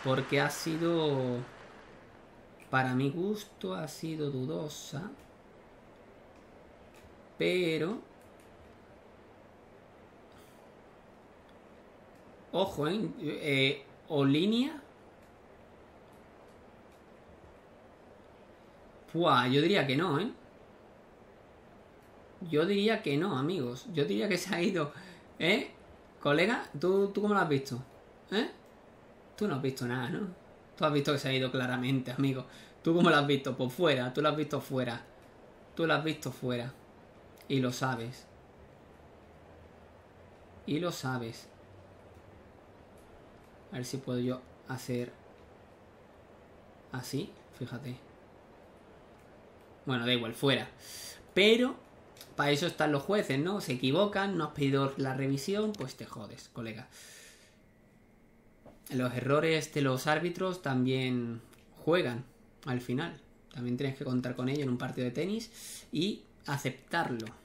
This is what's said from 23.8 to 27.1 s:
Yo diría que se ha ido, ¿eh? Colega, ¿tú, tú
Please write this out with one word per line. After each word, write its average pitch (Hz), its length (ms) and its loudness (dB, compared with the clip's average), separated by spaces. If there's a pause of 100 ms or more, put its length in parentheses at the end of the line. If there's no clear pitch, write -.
Yo 143 120 2
diría 202 240 0
que 180 80 2
se 180 160 -4
ha 170 80 0
ido, 175 320 0 (460)
¿eh? 220 320 2 (480)
Colega, 175 500 2 (100)
¿tú, 196 280 4
tú 196 140 -2